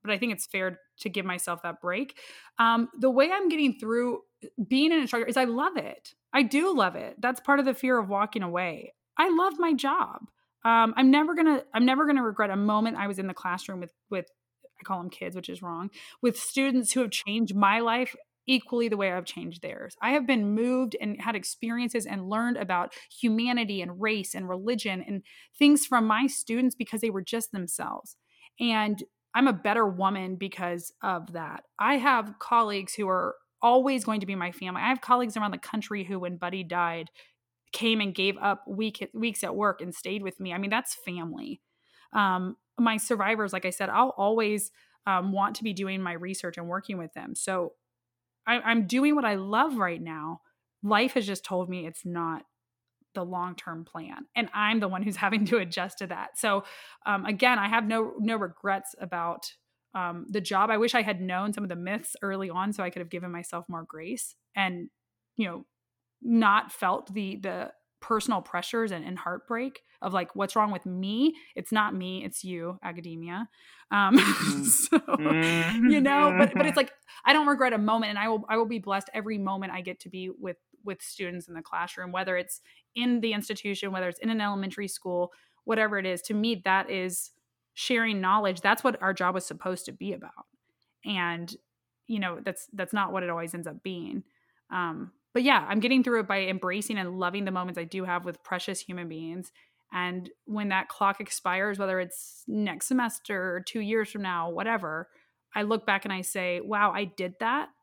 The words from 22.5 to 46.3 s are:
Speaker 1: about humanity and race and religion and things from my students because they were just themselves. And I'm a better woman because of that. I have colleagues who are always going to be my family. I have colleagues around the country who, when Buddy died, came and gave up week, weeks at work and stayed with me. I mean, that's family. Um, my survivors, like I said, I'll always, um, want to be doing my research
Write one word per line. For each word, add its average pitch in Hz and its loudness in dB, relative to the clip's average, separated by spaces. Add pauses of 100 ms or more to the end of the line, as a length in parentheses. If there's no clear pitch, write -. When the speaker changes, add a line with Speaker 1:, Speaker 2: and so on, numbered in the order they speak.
Speaker 1:
about 180 -2 (180)
humanity 226 0
and 180 -8
race 214 -2
and 185 -6
religion 196 -2
and 202 -6 (340)
things 294 8
from 233 4
my 226 6
students 247 0
because 214 -4
they 226 0
were 190 -4
just 233 -4
themselves. - -6 (440)
And 214 0 (300)
I'm 262 6
a 233 4
better 208 2
woman 190 -2
because 175 -6
of 175 -4
that. 165 -10 (120)
I 240 4
have 233 2
colleagues 208 0
who 208 -2
are 180 0 (260)
always 254 6
going 214 0
to 196 -6
be 196 -4
my 175 -4
family. 185 -6
I 220 0
have 262 0
colleagues 247 2
around 208 -2
the 180 -6
country 208 -6
who, 190 -6
when 180 -6
Buddy 180 -4
died, 170 -2 (640)
came 226 2
and 196 -2
gave 196 0
up 196 0
week, 214 -6
weeks 220 -4
at 180 -4
work 202 0
and 175 -8
stayed 196 -6
with 185 -8
me. 185 -6
I 180 -4
mean, 196 -2
that's 240 -2
family. - -10 (540)
Um, 185 0 (240)
my 226 4
survivors, 214 0
like 185 -4
I 185 0
said, 190 -4
I'll 247 4
always, 214 2 (340)
um, 190 2
want 202 0
to 220 -8
be 208 -2
doing 190 -4
my 180 -2
research 175 -8